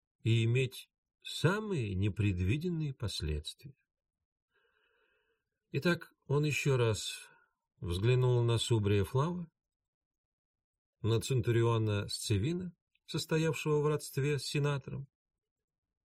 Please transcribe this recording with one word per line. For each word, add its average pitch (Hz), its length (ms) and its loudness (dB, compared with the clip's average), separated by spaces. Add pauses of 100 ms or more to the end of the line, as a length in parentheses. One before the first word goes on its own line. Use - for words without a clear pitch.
(220)
и 113 220 2
иметь 123 440 -2 (340)
самые 170 720 -2
непредвиденные 107 1000 -2
последствия. - 800 -8 (2000)
Итак, 165 400 -2 (140)
он 147 180 2
еще 139 320 2
раз - 520 0 (520)
взглянул 120 600 2
на 117 160 2
Субрия 104 460 2
Флава, 165 460 -2 (1500)
на 110 180 2
центуриона 113 880 2
Сцевина, 170 640 -2 (340)
состоявшего 156 720 0
в 147 60 0
родстве 147 520 -2
с 131 60 -8
сенатором, 139 640 -4 (960)